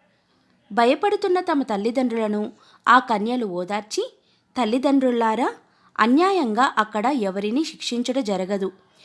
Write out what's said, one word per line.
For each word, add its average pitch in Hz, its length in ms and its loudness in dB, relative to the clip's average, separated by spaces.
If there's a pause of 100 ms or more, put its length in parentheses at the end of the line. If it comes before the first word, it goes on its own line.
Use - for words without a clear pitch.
(720)
భయపడుతున్న 359 680 2
తమ 330 240 0
తల్లిదండ్రులను 220 880 -2 (360)
ఆ 247 120 8
కన్యలు 240 460 -2
ఓదార్చి, 208 680 -6 (440)
తల్లిదండ్రులారా, 247 920 2 (500)
అన్యాయంగా 262 800 2
అక్కడ 214 280 -2
ఎవరినీ 214 580 -2
శిక్షించుట 240 540 -4
జరగదు. 190 540 -2 (340)